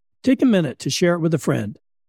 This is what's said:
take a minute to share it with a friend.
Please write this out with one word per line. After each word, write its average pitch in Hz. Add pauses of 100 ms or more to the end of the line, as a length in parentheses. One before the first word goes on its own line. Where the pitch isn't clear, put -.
(220)
take 262
a 277
minute 175
to 147
share 175
it 175
with 160
a 143
friend. 113 (320)